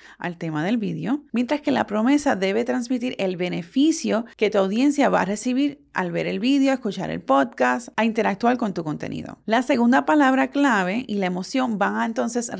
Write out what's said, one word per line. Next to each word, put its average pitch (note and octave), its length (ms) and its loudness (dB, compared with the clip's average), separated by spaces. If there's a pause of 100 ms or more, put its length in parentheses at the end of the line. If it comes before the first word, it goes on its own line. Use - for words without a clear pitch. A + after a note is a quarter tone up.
(180)
al E3+ 200 -8
tema D#3 260 -6
del G#3+ 140 0
vídeo, F#3+ 540 -4
mientras B3+ 280 -2
que D4 100 -4
la G#3 160 0
promesa B3 500 2
debe G3 280 0
transmitir B3 540 -4
el F#3 180 -2
beneficio G#3 880 0 (120)
que G#3 140 2
tu G#3 80 0
audiencia A#3+ 500 4
va F3+ 140 4
a - 20 2
recibir B3+ 680 -2
al F#3 180 -2
ver E3 160 -2
el F#3 140 -4
vídeo, C4+ 320 2
a - 20 2
escuchar F#3+ 360 -4
el E3+ 100 -6
podcast, B3+ 760 0
a A3 80 2
interactuar A3+ 520 0
con G#3+ 180 -4
tu E3+ 80 -6
contenido. - 640 -8
La A3+ 160 0
segunda B3+ 420 2
palabra C4+ 440 4
clave A#3 580 0
y G#3 100 -4
la G3 100 0
emoción G3+ 520 -2
van G3+ 180 0
a A3+ 80 -2
entonces A#3 560 -4